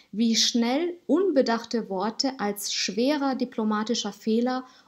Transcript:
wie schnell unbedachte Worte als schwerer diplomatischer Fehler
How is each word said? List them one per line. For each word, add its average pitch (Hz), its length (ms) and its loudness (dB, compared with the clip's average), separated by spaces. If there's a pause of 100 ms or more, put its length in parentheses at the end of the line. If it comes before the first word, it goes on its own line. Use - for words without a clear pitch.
(120)
wie 226 240 2
schnell 262 600 0 (100)
unbedachte 240 800 2
Worte 220 500 -2
als 202 340 -4
schwerer 269 640 0
diplomatischer 220 760 -2
Fehler 247 520 0 (220)